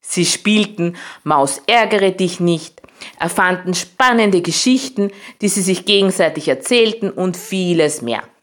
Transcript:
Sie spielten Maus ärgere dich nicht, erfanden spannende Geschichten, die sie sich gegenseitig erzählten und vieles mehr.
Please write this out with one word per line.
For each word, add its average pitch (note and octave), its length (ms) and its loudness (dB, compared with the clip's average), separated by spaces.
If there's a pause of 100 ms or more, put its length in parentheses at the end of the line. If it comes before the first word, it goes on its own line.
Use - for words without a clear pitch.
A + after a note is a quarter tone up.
Sie - 240 -2
spielten G3+ 720 -2 (260)
Maus C#3 420 0
ärgere G#3 460 2
dich F#3 280 -4
nicht, E3+ 420 -2 (380)
erfanden F3+ 540 0
spannende A3 680 2
Geschichten, G3+ 720 0 (300)
die G#3 80 0
sie G3 120 -2
sich F#3 240 -2
gegenseitig F#3+ 640 2
erzählten A3 640 0
und F#3 260 -4
vieles F3 640 -2
mehr. A#2 220 -6 (200)